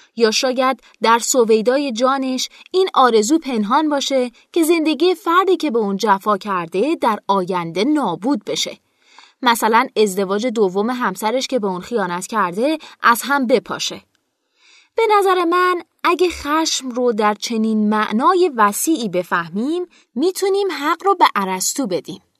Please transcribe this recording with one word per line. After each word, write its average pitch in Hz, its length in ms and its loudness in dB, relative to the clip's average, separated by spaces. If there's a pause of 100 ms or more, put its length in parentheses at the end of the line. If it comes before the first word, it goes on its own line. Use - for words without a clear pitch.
(160)
یا 220 160 2
شاید 254 500 0 (200)
در 226 180 4
سویدای 240 720 2
جانش 254 580 -2 (220)
این 370 220 2
آرزو 240 460 4
پنهان 262 500 0
باشه 269 420 -2 (220)
که 339 100 2
زندگی 320 520 2
فردی 359 420 2
که 302 140 -4
به 226 80 0
اون 196 180 0
جفا 202 400 0
کرده 190 580 -4
در 220 320 -2
آینده 180 560 -2
نابود 247 600 0
بشه. - 340 -6 (640)
مثلاً 233 460 2 (100)
ازدواج 202 500 0
دوم 208 420 0
همسرش 247 580 -4
که 262 120 -2
به 208 80 -2
اون 185 140 -4
خیانت 185 460 -4
کرده 220 500 -2 (240)
از 226 200 4
هم 262 260 0
بپاشه. 170 540 -2 (920)
به 453 80 0 (140)
نظر 370 280 2
من 359 360 0 (220)
اگه 339 260 2
خشم 302 600 -4
رو 247 240 0
در 214 200 0
چنین 220 560 0
معنای 277 640 2
وسیعی 226 540 0
بفهمیم، 185 760 -4 (300)
می‌تونیم 381 560 0
حق 311 340 -2
رو 392 100 2
به 330 100 4 (100)
ارسطو 185 520 -4
بدیم. 160 340 -6 (180)